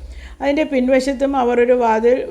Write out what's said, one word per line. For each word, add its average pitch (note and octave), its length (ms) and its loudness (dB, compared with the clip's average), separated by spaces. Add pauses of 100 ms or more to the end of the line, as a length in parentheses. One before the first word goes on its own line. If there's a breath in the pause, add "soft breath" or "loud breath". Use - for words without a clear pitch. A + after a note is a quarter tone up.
(360 loud breath)
അതിൻ്റെ C#4+ 300 0
പിൻവശത്തും C4 720 0
അവർ A#3+ 240 0
ഒരു B3 200 4
വാതിൽ A3+ 360 2 (140)